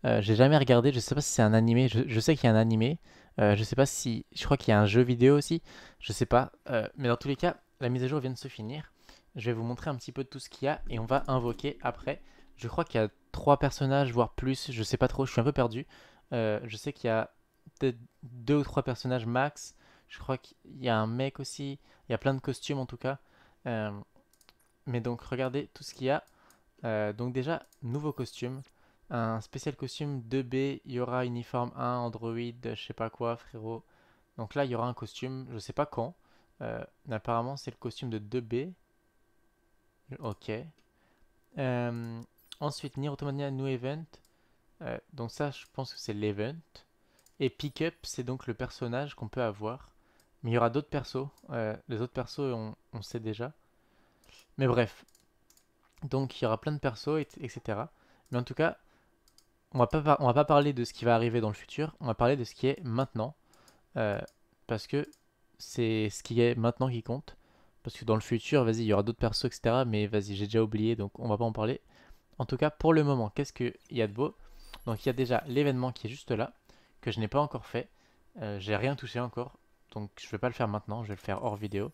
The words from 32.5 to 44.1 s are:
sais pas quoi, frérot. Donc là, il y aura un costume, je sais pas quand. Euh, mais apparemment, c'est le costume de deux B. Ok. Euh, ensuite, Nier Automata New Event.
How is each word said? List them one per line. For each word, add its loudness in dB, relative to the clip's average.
sais -12
pas -4
quoi, -4
frérot. -10
Donc -10
là, 0
il -4
y -2
aura -2
un -6
costume, -10
je -10
sais -14
pas 0
quand. -6
Euh, -8
mais -6
apparemment, -2
c'est -12
le -16
costume -8
de -4
deux -4
B. -4
Ok. -8
Euh, -4
ensuite, -8
Nier -4
Automata -4
New -4
Event. -4